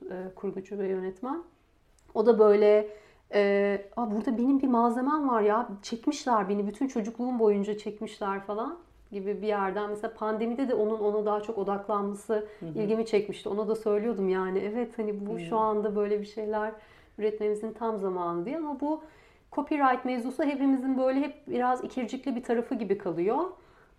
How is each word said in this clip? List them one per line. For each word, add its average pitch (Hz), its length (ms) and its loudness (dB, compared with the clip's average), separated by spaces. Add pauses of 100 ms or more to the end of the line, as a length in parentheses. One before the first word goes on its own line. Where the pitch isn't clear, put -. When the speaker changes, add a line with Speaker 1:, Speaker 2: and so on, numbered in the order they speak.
(100)
Speaker 1:
E, 185 240 -10
kurgucu 190 440 -8
ve 202 100 -4
yönetmen. 190 540 -6 (720)
O 214 120 4
da 226 120 8
böyle, 208 500 8 (460)
e, 202 480 4 (140)
"Aa, 240 140 -2
burada 220 280 0
benim 269 240 4
bir 269 60 2
malzemem 254 600 2
var 233 140 4
ya. 214 260 4 (140)
Çekmişler 233 640 0
beni. 202 180 0
Bütün 214 220 -4
çocukluğum 240 500 -4
boyunca 208 400 4
çekmişler." 202 640 -6
falan 233 380 -6 (340)
gibi 196 300 -6
bir 214 40 -4
yerden. 202 440 0
Mesela 208 240 -6
pandemide 226 540 -2
de 254 60 2
onun 214 260 2
ona 208 260 0
daha 208 140 0
çok 214 180 -6
odaklanması 202 920 -2 (120)
Speaker 2:
Hı 175 60 -10
hı. 160 120 -6
Speaker 1:
ilgimi 220 280 0
çekmişti. - 420 0
Ona 202 200 -2
da 220 80 0
söylüyordum 208 520 0
yani. 190 300 0
Evet, 226 400 -4
hani 208 280 -4
bu 190 80 -4
Speaker 2:
Hı. 175 60 -6
Speaker 1:
şu 170 180 -2
anda 214 380 0
böyle 208 240 0
bir 202 60 -8
şeyler 214 460 -4 (460)
üretmemizin 214 540 -2
tam 220 260 -4
zamanı 175 480 -2
diye. 277 100 -4
Ama 294 240 -6
bu 302 220 -2 (500)
copyright 277 520 2
mevzusu 254 400 -2
hepimizin 269 540 2
böyle 262 220 2
hep - 280 -6
biraz 247 360 0
ikircikli 254 520 -4
bir 240 60 -6
tarafı 240 320 -2
gibi 202 240 -2
kalıyor. 185 400 0 (600)